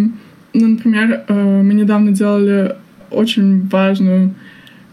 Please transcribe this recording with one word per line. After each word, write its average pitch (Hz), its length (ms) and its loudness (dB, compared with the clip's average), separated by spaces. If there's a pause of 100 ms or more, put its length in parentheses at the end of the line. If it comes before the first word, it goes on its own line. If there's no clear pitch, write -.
(520)
ну, 226 160 2
например, 226 600 -2
э, 196 340 0
мы 202 120 2
недавно 208 360 2
делали 202 640 0 (340)
очень 196 580 0
важную, 190 680 0 (580)